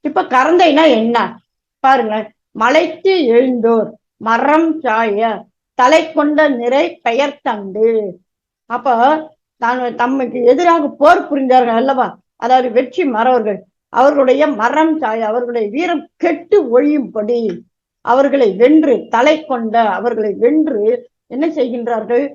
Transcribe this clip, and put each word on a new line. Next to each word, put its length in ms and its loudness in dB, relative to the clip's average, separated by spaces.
இப்ப 200 -4
கரந்தைனா 680 2
என்ன 280 0
பாருங்க. 320 2
மலைத்து 600 0
எழுந்தோர், 640 0
மரம் 520 0
சாய, 640 -2
தலை 220 4
கொண்ட 380 0
நிறை 340 0
பெயர் 380 -2
தண்டு. 480 -4
அப்ப 220 -6
தான் 380 -4
தமக்கு 480 -4
எதிராக 440 2
போர் 400 2
புரிந்தார்கள் 540 2
அல்லவா, 260 0
அதாவது 360 0
வெற்றி 320 -2
மறவர்கள், 560 0
அவர்களுடைய 580 2
மரம் 500 0
சாய, 280 -4
அவர்களுடைய 440 -4
வீரம் 340 -4
கெட்டு 480 -2
ஒழியும்படி 800 0
அவர்களை 460 2
வென்று, 420 4
தலை 260 2
கொண்ட 340 -2
அவர்களை 440 -4
வென்று 760 0
என்ன 200 -4
செய்கின்றார்கள்? 760 -4